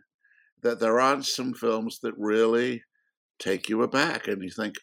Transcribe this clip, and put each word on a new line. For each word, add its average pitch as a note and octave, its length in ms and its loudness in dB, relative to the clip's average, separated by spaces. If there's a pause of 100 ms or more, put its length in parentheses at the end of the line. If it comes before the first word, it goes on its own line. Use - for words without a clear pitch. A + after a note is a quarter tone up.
(640)
that A#2 160 0
there A2+ 220 4
aren't C3+ 260 2
some B2+ 280 -4
films A2+ 480 -2
that A2+ 140 -6
really A2+ 680 2 (560)
take F#2+ 280 -2
you A2 140 0
aback C3+ 460 0
and G2+ 160 -4
you F#2 60 -10
think, G#2+ 320 -8